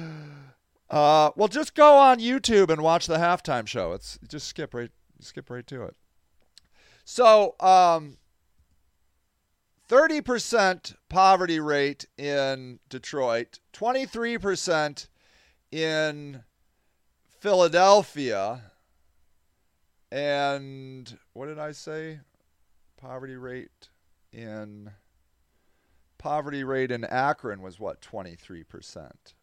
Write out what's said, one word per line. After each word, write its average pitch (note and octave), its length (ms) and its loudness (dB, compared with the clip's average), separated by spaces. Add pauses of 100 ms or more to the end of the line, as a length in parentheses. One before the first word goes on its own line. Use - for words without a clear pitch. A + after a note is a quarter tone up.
(880)
Uh, D3+ 460 4
well, G#3 120 2
just C#4+ 280 -6
go D4 220 10
on C4 220 8
YouTube A3+ 520 2
and D#3 100 -2
watch E3 240 2
the D#3+ 120 0
halftime E3 500 -2
show. F2+ 260 -6
It's, - 240 -14 (100)
just C#3 200 -14
skip - 260 -12
right, A#2+ 160 -10 (300)
skip - 300 -20
right B2 180 -14
to B2+ 160 -14
it. - 120 -14 (1080)
So, A3 540 4
um, E3+ 580 4 (1700)
thirty C#4+ 320 4
percent G#3 720 -2 (160)
poverty F3+ 500 4
rate C#3+ 460 -2 (120)
in C3+ 680 -6
Detroit, B2 720 -6 (140)
twenty-three A#3 640 -4
percent E3+ 720 -4 (600)
in D3+ 720 -6 (960)
Philadelphia, D#3+ 1200 2 (1500)
and C3+ 1040 -6 (160)
what C3+ 140 -16
did D3+ 120 -14
I D3+ 120 -12
say? D#3 480 -14 (760)
Poverty C3 380 -16
rate B2+ 540 -16 (420)
in, G#2+ 600 -16 (1300)
poverty C#3+ 460 -8
rate C3 280 -4
in A#2 120 -8
Akron B2+ 580 -4
was F#2 180 -18
what, G2 220 -12
twenty-three F2+ 600 -18
percent? - 800 -20